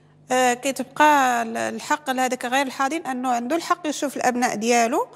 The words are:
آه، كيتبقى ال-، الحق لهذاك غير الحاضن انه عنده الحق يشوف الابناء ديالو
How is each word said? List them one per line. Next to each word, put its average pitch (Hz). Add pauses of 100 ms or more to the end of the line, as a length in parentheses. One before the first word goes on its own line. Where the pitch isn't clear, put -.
(320)
آه، 254
كيتبقى 262
ال-، 226
الحق 226
لهذاك 254
غير 262
الحاضن 269
انه 262
عنده 247
الحق 339
يشوف 285
الابناء 247
ديالو 233